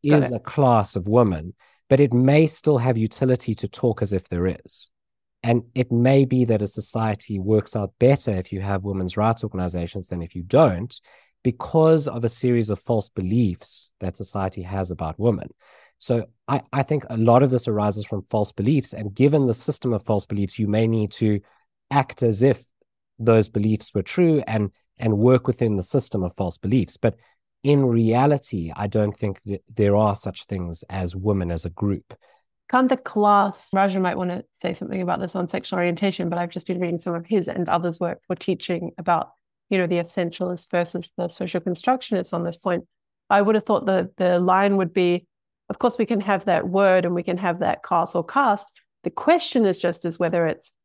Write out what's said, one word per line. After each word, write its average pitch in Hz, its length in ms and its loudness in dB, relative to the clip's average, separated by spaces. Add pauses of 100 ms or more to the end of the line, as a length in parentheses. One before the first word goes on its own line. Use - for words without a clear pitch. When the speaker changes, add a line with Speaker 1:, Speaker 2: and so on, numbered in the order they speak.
Speaker 1:
there 147 160 4
Speaker 2:
Got 139 60 2
Speaker 1:
is 123 80 -4
Speaker 2:
it. 117 40 -4
Speaker 1:
a - 40 -6
class 120 560 2
of 92 100 -6
women, 98 480 2 (340)
but 135 120 6
it 135 140 4
may 139 320 6
still 151 320 0
have 120 180 0
utility 117 600 0
to 101 120 -6
talk - 320 -2
as 104 140 -2
if 92 140 -4
there 87 180 -2
is. - 420 -8 (540)
And 120 220 2 (100)
it 123 180 -2
may 131 320 6
be 127 220 2
that 110 160 2
a 101 40 -2
society 110 720 -4
works 104 380 0
out 101 220 -6
better 131 340 4
if 92 200 -4
you 98 80 -6
have 98 240 -4
women's 95 320 -4
rights 113 280 0
organizations 90 640 -6
than 87 140 -8
if 82 120 -12
you 87 80 -10
don't, 110 560 2 (440)
because 160 640 2
of 120 160 -6
a 117 60 0
series 117 400 0
of 101 100 -2
false 113 300 -2
beliefs 98 800 -2 (100)
that 92 180 -8
society 95 420 -6
has 92 300 -6
about 80 280 -8
women. 107 300 0 (500)
So 117 280 -4 (200)
I, 131 140 0 (100)
I 139 120 -2
think 139 260 -2
a 117 80 -8
lot 117 260 6
of 139 80 4
this 127 160 0
arises 104 380 -2
from 98 240 -8
false 107 240 -2
beliefs. 131 400 0
And 107 220 -10
given 139 320 4
the 117 80 2
system 127 400 -2
of 104 80 -4
false 104 240 0
beliefs, 101 320 -4
you 107 100 -2
may 107 180 2
need 110 260 0
to 104 280 0 (500)
act 139 320 -2
as 113 200 2
if 131 240 2 (520)
those 113 300 4
beliefs 107 460 -2
were 101 80 0
true 160 440 2
and, 104 240 -2 (280)
and 113 180 0
work 120 300 6
within 113 300 0
the 92 60 -2
system 113 400 -2
of 90 140 -4
false 92 220 -4
beliefs. 101 400 -2
But 110 180 0 (460)
in 139 240 4
reality, 117 880 2
I 104 120 -4
don't 104 300 0
think 101 280 -6
that 98 180 -8 (120)
there 101 220 4
are 104 200 2
such - 280 -10
things 87 440 -8
as 90 280 -6
women 95 340 -2
as 82 140 -6
a 85 60 -6
group. - 440 -6 (560)
Speaker 2:
Can't 254 180 2
the 254 80 0
class, 208 800 0
Raja 190 240 2
might 185 180 -2
want 180 140 -4
to 180 140 -8 (180)
say 185 120 -4
something - 280 -8
about 175 180 -2
this 185 140 -8
on 180 140 -4
sexual - 300 -6
orientation, 175 500 -2
but 175 100 -4
I've 175 120 -4
just - 160 -12
been 180 140 -4
reading 175 200 -2
some 175 140 -6
of 170 120 -8
his 196 220 0
and 175 200 -4
others' 170 320 -2
work 170 260 -4
for 180 100 -4
teaching 175 600 -6
about, 170 360 -2 (360)
you 202 80 0
know, 180 120 2
the 175 80 0
essentialist 175 720 -6
versus 175 480 -4
the 175 100 -4
social 180 320 -6
constructionists 190 720 -2
on 170 120 -4
this 170 120 -6
point. 180 280 -4 (440)
I 208 140 4
would 214 140 2
have 208 100 -2
thought 220 200 0
that 185 300 -2
the 180 220 2
line 190 380 2
would 180 180 -2
be, 175 320 0 (420)
"Of 208 120 -8
course, 240 180 0
we 220 80 0
can 214 140 -2
have 190 260 -2
that 175 220 0
word 185 360 4
and 175 100 -2
we 175 100 -4
can 180 140 -4
have 180 200 -2
that - 240 -2
class 170 320 -2
or 170 100 -2
caste." 233 480 0 (300)
The - 80 -4
question 294 560 2
is 190 140 0
just 170 240 -2
is 165 140 -6
whether 170 280 0
it's - 260 -6 (120)